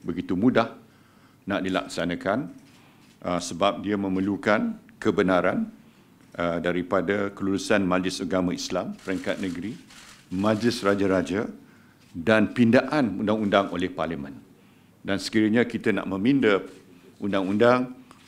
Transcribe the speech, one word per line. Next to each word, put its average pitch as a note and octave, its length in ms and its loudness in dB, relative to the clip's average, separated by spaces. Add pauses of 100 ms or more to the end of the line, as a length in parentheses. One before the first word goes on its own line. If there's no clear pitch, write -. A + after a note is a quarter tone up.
begitu F2 320 -4
mudah A2+ 360 4 (760)
nak F#2+ 160 -2
dilaksanakan, F#2 840 -4 (760)
uh, F2 160 -2
sebab G2 440 -2
dia G#2 120 -2
memerlukan G2+ 800 0 (200)
kebenaran, F#2 720 2 (680)
uh, E2+ 240 -2
daripada F2+ 720 -2
kelulusan G2 560 0
Majlis F#2 360 0
Agama F2+ 320 0
Islam G#2 480 -6
peringkat F#2+ 360 -4
negeri, F#2+ 360 -8 (560)
Majlis G#2+ 480 0
Raja-Raja G2 640 0 (680)
dan G2+ 440 2
pindaan A#2 640 2
undang-undang G#2 520 2
oleh F2+ 200 -2
Parlimen. D#2 440 -6 (680)
Dan G2 180 -4
sekiranya A2 480 2
kita A2 240 -2
nak G2 160 -2
meminda G#2+ 520 4 (640)
undang-undang G#2 720 2 (340)